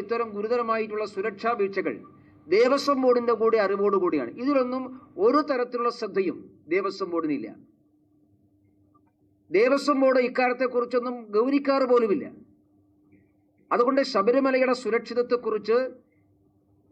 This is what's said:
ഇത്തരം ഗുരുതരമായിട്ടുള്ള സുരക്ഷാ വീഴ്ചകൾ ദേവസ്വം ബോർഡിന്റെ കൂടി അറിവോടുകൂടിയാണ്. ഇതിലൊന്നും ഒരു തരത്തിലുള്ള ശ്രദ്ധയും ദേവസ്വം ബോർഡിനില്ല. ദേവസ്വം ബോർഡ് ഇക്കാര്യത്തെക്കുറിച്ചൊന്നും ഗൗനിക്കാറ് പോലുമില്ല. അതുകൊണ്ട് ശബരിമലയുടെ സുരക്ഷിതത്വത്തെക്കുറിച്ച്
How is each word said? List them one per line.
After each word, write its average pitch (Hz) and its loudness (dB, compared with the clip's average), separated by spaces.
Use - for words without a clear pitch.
ഇത്തരം 226 -4
ഗുരുതരമായിട്ടുള്ള 220 -2
സുരക്ഷാ 208 -4
വീഴ്ചകൾ 190 -2
ദേവസ്വം 262 2
ബോർഡിന്റെ 240 2
കൂടി 226 4
അറിവോടുകൂടിയാണ്. 190 0
ഇതിലൊന്നും 262 0
ഒരു 277 4
തരത്തിലുള്ള 240 -2
ശ്രദ്ധയും 185 -4
ദേവസ്വം 190 -2
ബോർഡിനില്ല. 151 -4
ദേവസ്വം 277 4
ബോർഡ് 262 4
ഇക്കാര്യത്തെക്കുറിച്ചൊന്നും 247 -2
ഗൗനിക്കാറ് 269 2
പോലുമില്ല. 208 2
അതുകൊണ്ട് 254 2
ശബരിമലയുടെ 254 2
സുരക്ഷിതത്വത്തെക്കുറിച്ച് 226 -2